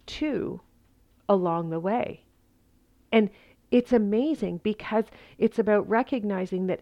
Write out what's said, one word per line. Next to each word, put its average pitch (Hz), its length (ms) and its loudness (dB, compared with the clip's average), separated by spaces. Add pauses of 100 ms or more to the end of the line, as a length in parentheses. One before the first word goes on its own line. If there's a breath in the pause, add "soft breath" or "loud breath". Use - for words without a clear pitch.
to 269 540 -6 (680)
along 170 400 0
the 160 100 -4
way. 202 460 -4 (840)
And 220 180 4 (400 soft breath)
it's 247 240 2
amazing 214 680 0
because 214 420 -2 (320 loud breath)
it's 233 220 0
about 208 280 2
recognizing 202 760 -2
that 185 160 -2